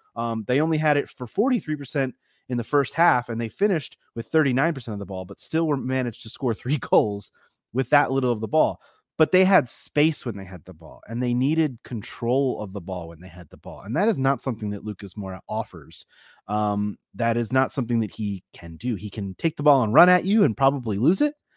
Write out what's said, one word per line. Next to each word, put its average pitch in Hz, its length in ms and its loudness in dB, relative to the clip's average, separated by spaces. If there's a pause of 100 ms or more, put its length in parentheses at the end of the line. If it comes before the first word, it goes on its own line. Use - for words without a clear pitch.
(160)
Um, 117 320 -4
they 135 140 2
only 160 160 2
had 151 180 2
it - 140 -2
for 127 160 -10
forty-three 202 500 0
percent 139 380 -4 (340)
in 127 80 -2
the 117 80 -2
first 143 300 0
half, 156 340 4
and 113 100 -4
they 117 120 -4
finished 196 480 -2 (160)
with 117 140 -8
thirty-nine 143 440 2
percent 120 220 -6
of 101 60 -6
the 101 40 -6
ball, 92 220 -6
but 98 120 -14
still 165 280 -2
were 151 100 2
managed 127 460 -4
to 113 80 -12
score 120 240 -2
<laughs> - 0 -
three 131 240 -2
goals 107 520 0 (440)
with 127 140 0
that 143 240 4
little 127 200 2
of 110 80 -2
the 110 80 -4
ball. 120 320 2 (360)
But 156 160 4
they 185 120 6
had 185 220 4
space - 600 0
when 104 100 -4
they 98 80 -10
had 90 200 -14
the 90 100 -14
ball, 78 320 -18
and 117 160 -4
they 123 100 0
needed 139 520 2
control 123 760 -2
of 95 120 -8
the 98 80 -6
ball 87 280 -8
when 80 120 -14
they 87 80 -14
had 80 220 -14
the 82 60 -18
ball. 80 240 -14
And 107 160 -8
that 202 120 2
is 170 100 0
not 135 240 0
something 107 280 -4
that 104 140 -6
Lucas 101 300 -8
Moura 95 340 -8
offers. 104 580 -8 (420)
Um, 104 500 -2 (160)
that 113 220 0
is 117 160 -2
not 131 200 0
something 117 280 0
that 107 100 -2
he 101 320 -4 (100)
can 82 240 -14
do. 120 180 -4
He 98 160 -8
can 98 240 -6
take - 220 -4
the 147 60 -8
ball 143 200 6
and 107 120 0
run 170 140 8
at 180 160 4
you 202 200 4
and 113 120 2
probably 131 420 0
lose 147 220 2
it, 294 140 0 (220)